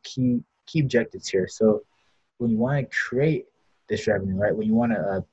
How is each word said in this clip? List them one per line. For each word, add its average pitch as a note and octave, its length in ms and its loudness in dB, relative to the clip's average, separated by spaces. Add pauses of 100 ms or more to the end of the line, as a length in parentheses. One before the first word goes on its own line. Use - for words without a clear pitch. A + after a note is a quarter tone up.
key, B2 380 0 (240)
key E3 140 0
objectives A#2+ 480 -2
here. F#2 200 0
So G#2+ 340 2 (560)
when A#2+ 120 0
you A2 80 2
wanna C3 280 0
create D#3 600 -2 (420)
this G#3+ 180 -4
revenue, F#2+ 300 0
right, G2+ 180 0
when G#2+ 120 -2
you A2 80 2
wanna, A#2 260 2
uh, F#2+ 200 -2 (120)